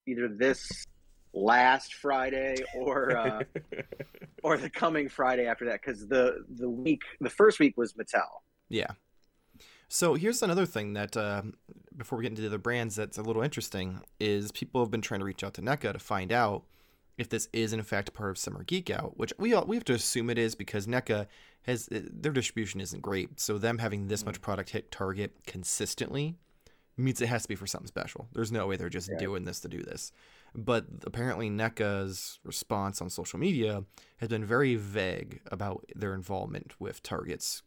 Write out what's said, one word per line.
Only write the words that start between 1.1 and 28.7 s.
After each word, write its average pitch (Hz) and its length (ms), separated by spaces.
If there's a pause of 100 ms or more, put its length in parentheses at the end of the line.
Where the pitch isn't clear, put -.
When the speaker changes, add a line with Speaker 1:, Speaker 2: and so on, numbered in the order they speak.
Speaker 1:
last 123 600
Friday 135 640 (200)
or, 127 400
uh, 113 280 (500)
Speaker 2:
<laughs> - 500
Speaker 1:
or 151 140
the - 140
coming 156 380
Friday 127 360
after 117 200
that, 110 180
'cause 104 240
the, 123 360 (120)
the 123 120
week, 127 360 (180)
the 123 80
first 208 300
week 143 180
was 120 160
Mattel. - 480 (280)
Speaker 3:
Yeah. 107 180 (1000)
So 165 260
here's 214 260
another 185 240
thing 104 280
that, 104 220
uh, 104 280 (520)
before 123 220
we 113 60
get 120 80
into 110 100
the 110 60
other 104 100
brands, 113 380
that's 107 220
a 104 40
little 110 220
interesting, 95 580 (180)
is 104 320
people - 300
have 113 100
been 113 100
trying 101 180
to 98 60
reach 98 180
out 98 120
to - 60
neca 117 320
to - 60
find 95 320
out 113 320 (540)
if 120 120
this - 240
is 113 180
in 110 120
fact 101 300
part 104 180
of 90 60
Summer 98 260
Geek 180 260
Out, - 280
which 117 200
we 233 160
all, 190 120
we 202 100
have 233 100
to 131 80
assume 117 360
it 117 100
is 113 160
because 104 320
neca 117 400 (360)
has, 120 280
uh, 107 100 (100)
their 151 220
distribution 110 480
isn't 92 200
great, - 380
so 107 200
them 117 180
having 104 300
this 104 160
Speaker 2:
Mm. 101 40
Speaker 3:
much - 140
product 98 300
hit - 200
Target 98 540
consistently 135 920 (640)
means 131 220
it 117 60
has 117 160
to - 40
be 104 80
for 98 120
something - 200
special. - 460
There's 113 180
no 107 160
way 95 80